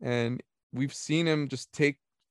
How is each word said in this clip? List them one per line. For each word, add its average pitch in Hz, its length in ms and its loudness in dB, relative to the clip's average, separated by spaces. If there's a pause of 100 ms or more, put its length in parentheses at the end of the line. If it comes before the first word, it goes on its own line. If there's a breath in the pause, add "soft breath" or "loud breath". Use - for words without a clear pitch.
and 120 400 0 (320)
we've 135 220 -2
seen 160 320 0
him 151 220 2
just - 240 -10
take, 147 260 2 (320)